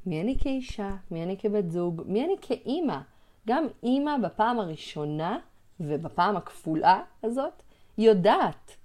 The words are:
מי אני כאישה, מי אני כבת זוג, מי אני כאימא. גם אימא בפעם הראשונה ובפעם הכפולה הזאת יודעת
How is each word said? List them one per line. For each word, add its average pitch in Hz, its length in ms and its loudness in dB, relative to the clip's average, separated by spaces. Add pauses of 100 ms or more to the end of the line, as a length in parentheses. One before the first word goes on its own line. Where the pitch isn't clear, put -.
מי 160 160 -4
אני 254 180 -2
כאישה, 254 560 -2 (160)
מי 165 120 -6
אני 185 140 -4
כבת 202 340 0
זוג, 175 340 -2
מי 214 200 0
אני 381 160 0
כאימא. 254 560 -4 (500)
גם 277 200 0 (160)
אימא 277 340 0
בפעם 220 420 0
הראשונה 160 800 -4 (400)
ובפעם 170 580 0
הכפולה 165 640 2 (220)
הזאת 262 400 -4 (340)
יודעת 214 880 4